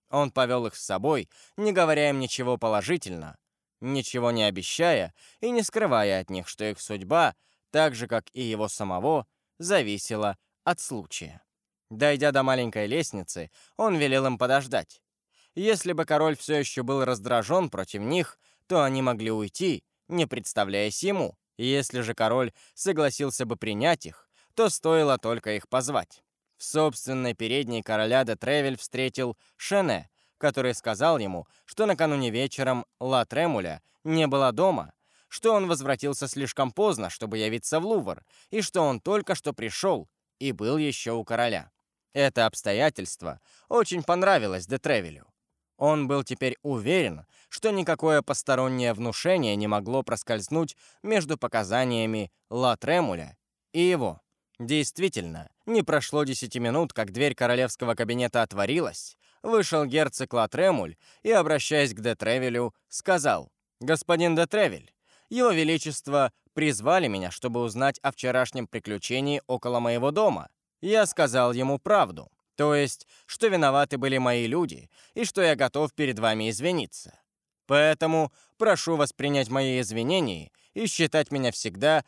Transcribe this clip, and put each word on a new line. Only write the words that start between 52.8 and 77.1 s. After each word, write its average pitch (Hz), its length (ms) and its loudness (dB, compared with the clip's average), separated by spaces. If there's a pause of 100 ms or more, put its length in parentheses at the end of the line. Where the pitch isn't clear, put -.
и 165 80 0
его. 143 400 0 (360)
Действительно, 120 920 -4 (160)
не 220 180 2
прошло 147 400 0
десяти 127 360 -6
минут, 127 340 0
как 104 180 -4
дверь 127 240 0
королевского 123 600 0
кабинета 120 460 0
отворилась, 107 760 -2 (260)
вышел 185 420 2
герцог 135 480 -2
Ла 113 140 2
Тремуль 143 480 0 (280)
и, 214 80 2
обращаясь 151 640 2
к 95 60 -12
де 113 160 -2
Тревилю, 120 580 -2 (140)
сказал: 139 640 0 (300)
«Господин 165 540 2
де 170 120 4
Тревиль, 160 460 0 (360)
его 240 220 4
величество 151 800 0 (220)
призвали 147 540 2
меня, 95 240 -4
чтобы 120 300 -4
узнать 120 400 0
о 139 100 -2
вчерашнем 127 560 -2
приключении 127 800 -4
около 123 320 -2
моего 120 320 0
дома. 151 380 0 (320)
Я 208 240 4
сказал 127 460 2
ему 131 280 -2
правду, 147 500 2 (260)
то 147 200 2
есть, 143 320 -2 (180)
что - 220 0
виноваты 143 500 4
были 135 200 0
мои 120 300 2
люди 135 420 -4 (240)
и 226 120 -4
что 196 160 -2
я 160 140 4
готов 139 380 0
перед 131 260 -2
вами 110 300 0
извиниться. 131 680 -4 (480)